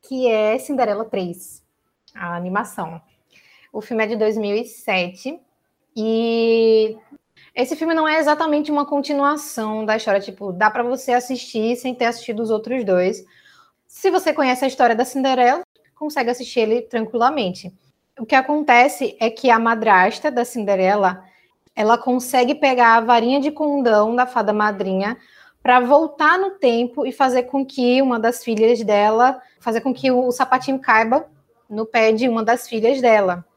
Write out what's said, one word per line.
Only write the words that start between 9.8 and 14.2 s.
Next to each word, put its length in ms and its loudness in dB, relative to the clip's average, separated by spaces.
da 120 0
história, 240 -2
tipo, 320 -12
dá 180 2
pra 120 -4
você 300 -4
assistir 640 -2
sem 180 -8
ter 120 -2
assistido 340 -6
os 100 -4
outros 340 -4
dois. 400 0
Se 240 -2
você 220 0